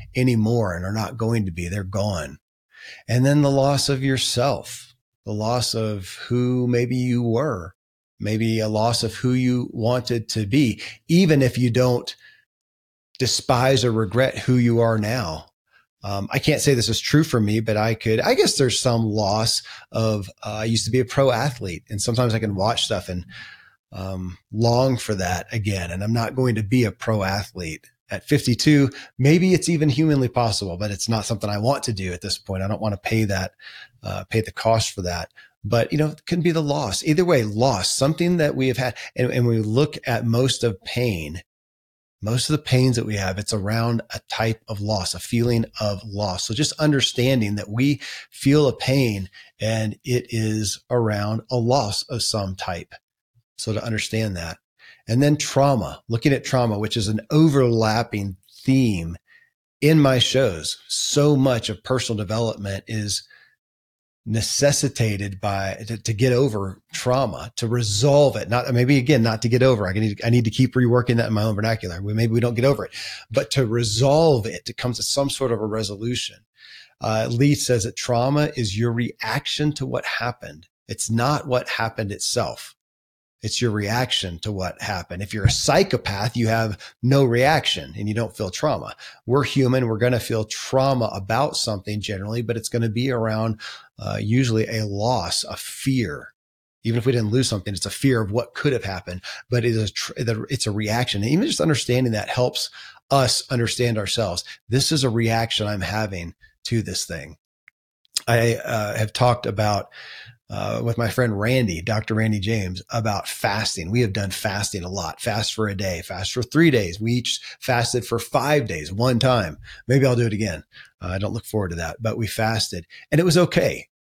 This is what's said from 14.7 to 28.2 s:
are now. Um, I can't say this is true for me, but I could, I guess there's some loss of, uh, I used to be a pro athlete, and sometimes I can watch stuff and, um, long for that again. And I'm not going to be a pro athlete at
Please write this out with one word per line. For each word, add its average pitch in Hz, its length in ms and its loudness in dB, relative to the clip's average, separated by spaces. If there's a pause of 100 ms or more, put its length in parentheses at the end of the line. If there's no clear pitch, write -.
are 113 160 4
now. 110 480 -4 (580)
Um, 101 280 -6
I 139 60 -2
can't 143 240 2
say 143 120 4
this 113 160 2
is 113 100 -2
true 151 240 4
for 139 160 0
me, 107 220 2
but 110 160 0
I 110 180 2
could, 110 240 0
I 247 160 2
guess 381 220 4
there's 127 200 2
some 117 280 2
loss 107 580 0 (280)
of, 107 380 -2 (140)
uh, 107 160 -8
I 110 60 -4
used 113 200 0
to 110 60 -4
be 127 80 4
a 123 60 2
pro 135 260 2
athlete, 113 580 -4
and 104 120 -6
sometimes 117 340 2
I 113 40 0
can 104 160 -2
watch 107 280 0
stuff 95 260 -2
and, 90 160 -6 (680)
um, 92 440 -8 (140)
long 120 460 4
for 107 180 -4
that 90 380 -4
again. 95 380 -2
And 92 120 -4
I'm 107 80 -2
not 117 240 -2
going 127 200 2
to 107 80 -2
be 120 200 2
a 104 80 2
pro 107 320 -2
athlete 92 680 -6 (220)
at 104 160 -8